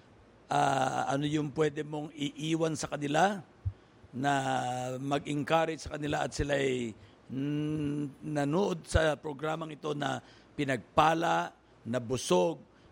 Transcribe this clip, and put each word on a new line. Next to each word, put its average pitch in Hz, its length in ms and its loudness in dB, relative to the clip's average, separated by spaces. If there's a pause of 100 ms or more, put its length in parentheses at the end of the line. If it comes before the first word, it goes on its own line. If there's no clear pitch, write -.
(500)
ah, 135 640 2
ano 147 160 0
yung 147 240 0
pwede 151 320 0
mong 151 320 -8
iiwan 156 560 0
sa 147 160 -4
kanila 151 480 2 (720)
na 139 240 0 (640)
mag-encourage 151 880 0
sa - 80 -8
kanila 147 320 -2
at 127 80 -6
sila'y, 135 640 0 (320)
mm, 147 960 -4
nanood 156 640 0
sa 160 240 4
programang 156 640 -6
ito 151 160 -4
na 139 240 -2 (400)
pinagpala, 160 960 2 (320)
na 113 160 -2
busog 151 560 2 (340)